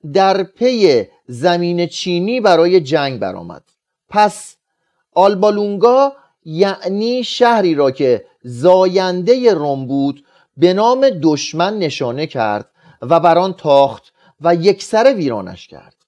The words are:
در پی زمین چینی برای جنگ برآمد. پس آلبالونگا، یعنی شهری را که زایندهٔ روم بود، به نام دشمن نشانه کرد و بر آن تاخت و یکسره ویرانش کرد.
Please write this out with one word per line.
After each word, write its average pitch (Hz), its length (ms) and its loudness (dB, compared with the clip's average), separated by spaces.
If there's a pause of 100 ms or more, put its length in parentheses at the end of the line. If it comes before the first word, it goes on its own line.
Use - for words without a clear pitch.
(140)
در 190 300 2
پی 190 600 0 (240)
زمین 175 600 -2
چینی 185 540 -4
برای 180 400 4
جنگ 139 380 -4
برآمد. 90 440 -10 (460)
پس - 460 -2 (580)
آلبالونگا، 208 1000 2 (320)
یعنی 196 760 -4
شهری 220 520 0
را 139 160 2
که 127 340 0 (180)
زایندهٔ 185 1080 2
روم 143 340 -4
بود، 139 380 -4 (320)
به 175 160 2
نام 247 360 2
دشمن 165 680 -2
نشانه 143 480 -6
کرد 107 420 -4 (320)
و 151 180 2
بر 165 180 4
آن 185 160 -2
تاخت 139 600 0 (280)
و 170 140 2
یکسره 214 580 0
ویرانش 107 540 -8
کرد. - 280 -20 (120)